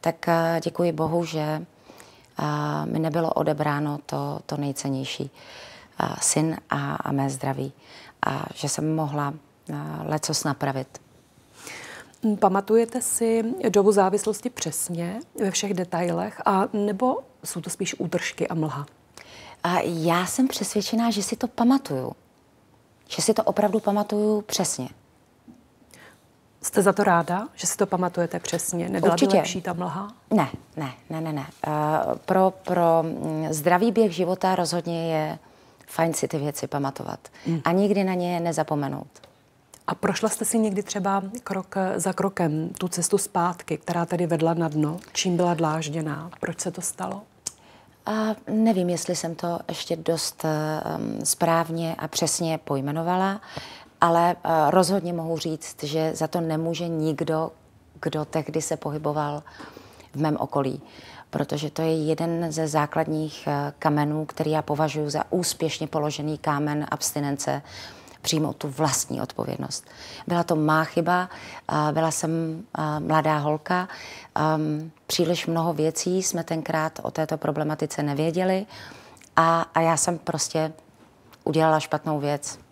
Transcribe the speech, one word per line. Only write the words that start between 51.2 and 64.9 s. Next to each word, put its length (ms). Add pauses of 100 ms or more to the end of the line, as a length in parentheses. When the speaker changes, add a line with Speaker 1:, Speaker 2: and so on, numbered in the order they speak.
Speaker 1:
správně 760
a 100
přesně 500
pojmenovala, 840 (600)
ale, 440
eh, 260
rozhodně 420
mohu 260
říct, 440
že 320
za 120
to 140
nemůže 480
nikdo, 640 (480)
kdo 240
tehdy 380
se 140
pohyboval 640 (720)
v 60
mém 160
okolí. 440 (500)
Protože 400
to 120
je 220
jeden 480
ze 160
základních, 800
eh, 320
kamenů, 460
který 260
já 120
považuji 480